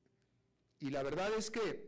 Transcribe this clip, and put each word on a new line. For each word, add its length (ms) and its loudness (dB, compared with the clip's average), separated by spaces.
Y 120 -4
la 120 -2
verdad 360 2
es 120 -2
que, 100 -2